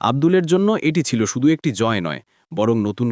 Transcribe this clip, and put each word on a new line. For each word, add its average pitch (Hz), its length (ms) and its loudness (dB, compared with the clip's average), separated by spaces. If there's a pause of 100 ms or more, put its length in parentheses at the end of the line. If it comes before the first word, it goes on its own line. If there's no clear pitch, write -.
আব্দুলের 165 440 2
জন্য 190 240 2 (120)
এটি 156 220 0
ছিল 113 220 -2
শুধু 127 220 -2
একটি 160 240 0
জয় 110 300 0
নয়, 76 200 -6 (300)
বরং 107 320 2
নতুন 104 280 -2